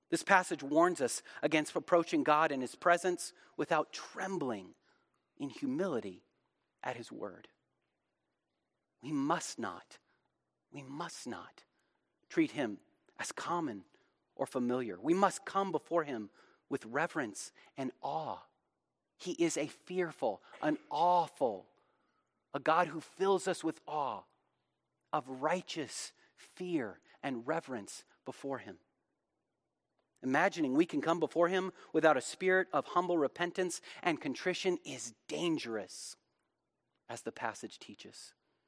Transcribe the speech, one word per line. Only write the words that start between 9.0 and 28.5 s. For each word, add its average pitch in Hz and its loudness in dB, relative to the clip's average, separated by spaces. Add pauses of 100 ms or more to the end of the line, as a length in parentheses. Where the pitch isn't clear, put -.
We 131 -10
must 151 0
not, 92 -8 (720)
we 143 -12
must 139 -8
not - -12 (640)
treat 160 2
him 110 -4 (400)
as - -6
common 151 -4 (520)
or 135 -2
familiar. 123 -2
We 147 2
must 190 4
come 196 0
before 160 2
him 117 -6 (380)
with 139 -4
reverence 131 -2 (260)
and 135 -4 (120)
awe. 139 -4 (800)
He - -6
is 165 0
a 147 0
fearful, 165 -4 (200)
an 151 0 (120)
awful, 156 2 (880)
a 139 -6
God 160 4
who 156 -8
fills 190 2
us 156 -2
with 160 -2
awe, 131 -4 (920)
of 131 -2
righteous 151 -4 (240)
fear 147 -4 (240)
and 123 -6
reverence 131 -4 (200)
before 135 -8